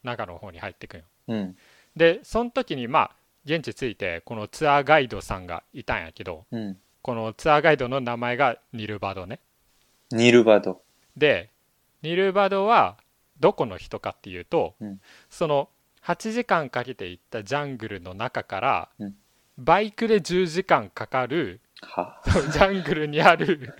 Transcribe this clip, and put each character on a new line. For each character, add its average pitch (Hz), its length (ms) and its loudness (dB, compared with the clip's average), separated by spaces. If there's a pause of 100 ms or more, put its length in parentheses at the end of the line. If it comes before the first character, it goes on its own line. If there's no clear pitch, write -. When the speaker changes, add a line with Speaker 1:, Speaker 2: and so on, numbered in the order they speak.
Speaker 1:
中 120 220 -8
の 87 120 -14
方 98 140 -16
に 85 80 -20
入 98 120 -10
っ - 20 -20
て - 140 -18
く - 100 -20
ん - 40 -18
よ。 80 40 -20 (220)
Speaker 2:
う 117 80 -4
ん。 95 220 -6 (380)
Speaker 1:
で、 165 280 4
そ 226 200 -2
の 240 60 -6
時 - 260 -4
に、 123 120 -6
ま 143 120 2
あ、 110 120 2 (340)
現 156 180 -4
地 - 120 -10
着 123 160 -6
い 98 40 -12
て、 85 300 -6
こ 120 100 -12
の 104 120 -8
ツ - 200 -2
ア 143 120 6
ー 139 40 0
ガ 151 160 4
イ 131 80 0
ド 104 140 -8
さ 101 160 -8
ん 92 80 -14
が 85 180 -10 (100)
い 135 100 -14
た 117 140 -2
ん 85 80 -8
や 82 60 -16
け - 120 -18
ど、 85 280 -10
Speaker 2:
う 120 60 -6
ん。 98 200 -8 (260)
Speaker 1:
こ 127 100 -6
の 113 200 -6
ツ - 180 0
ア 147 60 8
ー 151 40 4
ガ 160 120 6
イ 143 40 4
ド 127 100 -4
の 131 140 -2
名 120 160 -4
前 120 180 -2
が 123 220 2 (160)
ニ 110 140 -8
ル 104 100 -6
バ 98 160 -4
ド 92 140 -10
ね。 117 120 -12 (720)
Speaker 2:
ニ 117 200 8
ル 120 120 10
バ 107 160 8
ド。 95 220 -4 (340)
Speaker 1:
で、 123 360 2 (500)
ニ 160 140 -6
ル 190 180 2
バ 196 160 2
ド 196 160 0
は 156 320 2 (420)
ど 170 140 4
こ 135 140 -4
の 92 100 -10
人 - 220 -12
か 104 100 -6
っ - 100 -8
て 101 120 -18
い 90 80 -10
う 87 60 -14
と、 107 360 0
Speaker 2:
う 107 40 -8
ん。 101 140 -12 (300)
Speaker 1:
そ - 180 -4
の 147 220 0 (320)
八 220 320 -4
時 240 100 -2
間 165 260 0
か 123 140 -4
け 123 120 -12
て 95 120 -12
行 90 120 -14
っ - 100 -20
た 113 140 -8
ジ 101 120 -6
ャ 147 120 -4
ン 135 100 -8
グ 110 100 -10
ル 98 140 -10
の 90 140 -14
中 113 280 -6
か 98 160 -8
ら、 110 380 0
Speaker 2:
う 107 80 -10
ん。 101 100 -12 (420)
Speaker 1:
バ 160 240 4
イ 214 100 -4
ク 226 160 -2
で 214 120 4
十 180 280 0
時 165 160 -4
間 127 260 2
か - 180 -10
か 127 200 -2
る、 117 340 -4 (200)
Speaker 2:
は？ - 440 -8
Speaker 1:
そ - 160 4
の 147 100 -4
ジ - 80 -2
ャ 190 220 4
ン - 20 -12
グ 147 120 -2
ル 151 120 -2
に 147 140 -2
あ 196 160 8
る、 151 420 -2